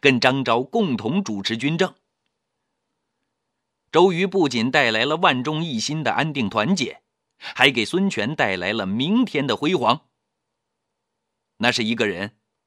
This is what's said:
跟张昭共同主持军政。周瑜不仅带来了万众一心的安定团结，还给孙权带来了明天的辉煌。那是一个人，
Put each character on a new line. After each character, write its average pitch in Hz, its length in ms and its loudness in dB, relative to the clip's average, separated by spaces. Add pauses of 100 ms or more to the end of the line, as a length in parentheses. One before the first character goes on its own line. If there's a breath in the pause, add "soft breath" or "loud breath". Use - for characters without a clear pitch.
跟 135 180 4
张 131 240 2
昭 120 200 0
共 165 340 -2
同 107 260 -2
主 98 200 -6
持 113 120 -4
军 143 220 -4
政。 180 160 -2 (2000)
周 180 200 6
瑜 175 140 0
不 185 240 0
仅 120 220 -2
带 135 180 4
来 110 160 2
了 151 120 -2
万 151 260 2
众 156 200 -2
一 139 160 -6
心 151 240 -4
的 120 100 0
安 147 200 -2
定 123 160 -2
团 113 260 0
结， 101 280 -6 (340)
还 - 320 2
给 120 160 0
孙 190 240 0
权 117 260 -4
带 104 220 0
来 90 160 -2
了 107 140 -2
明 151 360 0
天 139 220 -2
的 123 100 0
辉 165 200 -2
煌。 120 320 0 (1500)
那 120 140 2
是 120 120 -2
一 117 100 0
个 - 140 0
人， 92 280 -6 (320)